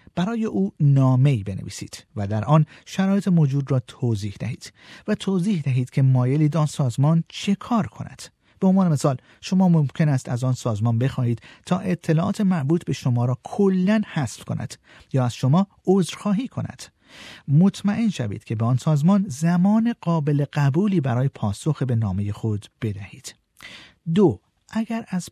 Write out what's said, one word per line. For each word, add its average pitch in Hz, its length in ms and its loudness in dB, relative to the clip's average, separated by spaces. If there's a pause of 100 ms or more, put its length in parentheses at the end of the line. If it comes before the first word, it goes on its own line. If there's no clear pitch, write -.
(160)
برای 220 300 -2
او 196 340 -4
نامه‌ای 131 640 4
بنویسید - 640 -12 (100)
و 101 120 -6
در 104 180 -4
آن 156 200 4 (200)
شرایط 196 420 -2
موجود 143 440 0
را 131 80 2
توضیح 107 600 -6
دهید - 340 -10 (340)
و 208 80 0
توضیح 190 460 -2
دهید 127 280 -2
که 143 120 0
مایلید 135 560 2
آن 151 80 2
سازمان 147 640 0
چه - 280 -2
کار 214 320 -2
کند. - 360 -16 (360)
به 190 80 2
عنوان 185 240 4
مثال، 139 260 0 (240)
شما 185 280 2
ممکن 156 400 2
است 131 200 -2
از 123 140 -2
آن 127 100 0
سازمان 113 460 -2
بخواهید 123 420 -2 (240)
تا 185 140 -2
اطلاعات 185 600 -2
مربوط 170 440 0
به - 80 -4
شما 123 320 0
را 123 180 0
کلاً 196 580 2 (120)
حذف - 300 -6
کند - 320 -8 (380)
یا 127 120 2
از 117 100 -4
شما 160 320 2 (200)
عذرخواهی 196 600 0
کند. - 360 -10 (640)
مطمئن 202 640 2
شوید 110 340 -6
که 113 120 -6
به 113 100 -2
آن 123 120 2
سازمان 165 500 2
زمان 180 760 2
قابل 147 520 0
قبولی 165 480 2
برای 131 260 0
پاسخ 117 560 -4
به 127 120 -2
نامهٔ 101 360 -2
خود 104 340 -4 (160)
بدهید. 101 540 -10 (800)
دو، 175 240 4 (300)
اگر 226 380 -6
از 180 240 -6